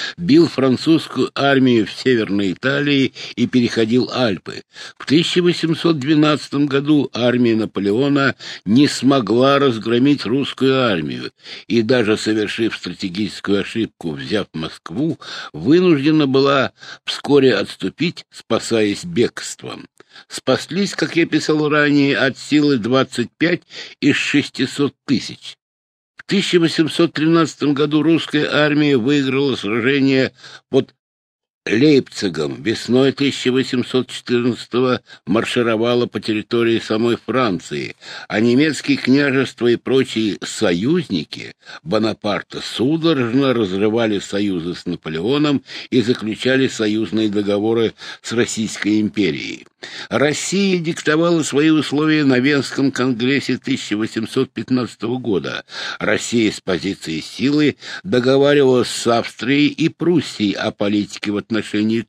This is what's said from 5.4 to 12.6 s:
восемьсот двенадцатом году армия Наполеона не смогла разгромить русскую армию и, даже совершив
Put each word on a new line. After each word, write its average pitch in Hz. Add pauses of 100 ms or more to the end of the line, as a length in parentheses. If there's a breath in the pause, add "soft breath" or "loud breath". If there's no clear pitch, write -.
восемьсот 165
двенадцатом 147
году 143
армия 120
Наполеона 113 (280 loud breath)
не 127
смогла 131
разгромить 123
русскую 131
армию 73 (360 loud breath)
и, 117
даже 110
совершив 107